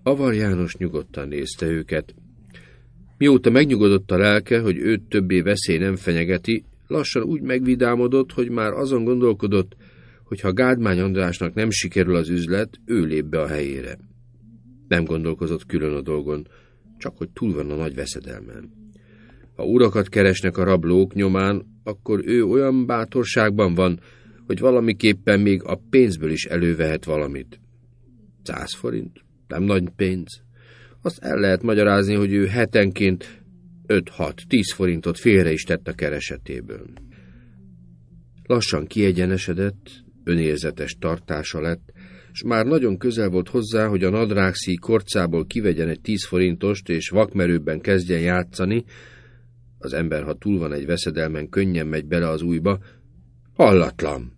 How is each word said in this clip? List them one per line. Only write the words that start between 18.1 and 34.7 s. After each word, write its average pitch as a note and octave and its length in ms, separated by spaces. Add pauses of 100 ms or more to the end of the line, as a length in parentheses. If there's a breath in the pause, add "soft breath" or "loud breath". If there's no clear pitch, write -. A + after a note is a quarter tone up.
Ha D#2+ 100
urakat G#2+ 440
keresnek F#2+ 480
a F#2 60
rablók F#2 500
nyomán, F#2+ 520 (180)
akkor G#2 420
ő A#2 180
olyan C3 420
bátorságban A2 880
van, F2+ 260 (460 loud breath)
hogy F#2+ 140
valamiképpen A2 800
még G2+ 240
a - 260
pénzből F2 420
is D#2+ 140
elővehet E2 600
valamit. C#2+ 540 (840)
Száz - 320
forint? - 480 (240)
Nem D#2+ 160
nagy F#2+ 320
pénz. F#2 480 (580 soft breath)
Azt - 220
el - 140
lehet F#2+ 240
magyarázni, G#2 520
hogy G2+ 200
ő G2 140
hetenként G2+ 960 (420)
öt-hat-tíz F#2 880